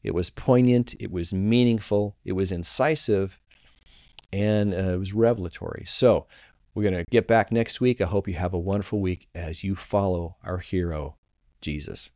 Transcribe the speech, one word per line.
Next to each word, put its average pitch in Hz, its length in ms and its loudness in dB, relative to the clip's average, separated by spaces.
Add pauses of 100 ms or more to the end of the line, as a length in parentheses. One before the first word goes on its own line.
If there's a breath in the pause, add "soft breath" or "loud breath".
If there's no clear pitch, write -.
It 101 100 -4
was 87 160 0
poignant, 123 680 4
it - 100 -8
was 87 240 -6
meaningful, 104 880 2
it 92 80 -6
was 95 200 -2
incisive, 101 880 0 (920 loud breath)
and, 104 440 2
uh, 92 180 0
it 90 60 0
was 98 160 -6
revelatory. 110 720 -2
So 113 400 4 (480 soft breath)
we're 104 80 -2
gonna 92 280 0
get 113 160 4
back 113 240 4
next 113 300 0
week. 123 220 2
I - 20 2
hope 98 240 -2
you 87 60 -4
have 90 180 -2
a 90 60 -2
wonderful 98 420 -2
week 90 340 -4
as 85 300 -8
you 98 100 -2
follow 92 680 -2
our 90 160 -6
hero, 82 580 -4 (460)
Jesus. 73 540 -8